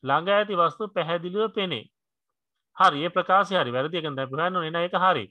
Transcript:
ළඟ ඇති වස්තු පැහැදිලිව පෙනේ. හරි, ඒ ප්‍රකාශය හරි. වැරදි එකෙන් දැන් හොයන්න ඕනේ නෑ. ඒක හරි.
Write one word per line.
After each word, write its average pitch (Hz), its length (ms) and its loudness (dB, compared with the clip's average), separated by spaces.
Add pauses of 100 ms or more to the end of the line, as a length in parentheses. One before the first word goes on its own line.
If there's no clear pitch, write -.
ළඟ 151 240 0
ඇති 208 280 2
වස්තු 170 320 0
පැහැදිලිව 180 640 -4
පෙනේ. 180 320 -4 (920)
හරි, 170 240 4
ඒ 170 100 -2
ප්‍රකාශය 185 460 2
හරි. 135 160 0
වැරදි 151 260 -2
එකෙන් 151 180 -6
දැන් 135 140 -4
හොයන්න 170 260 -2
ඕනේ 156 140 -2
නෑ. 170 140 -2
ඒක 180 120 -4
හරි. 175 340 2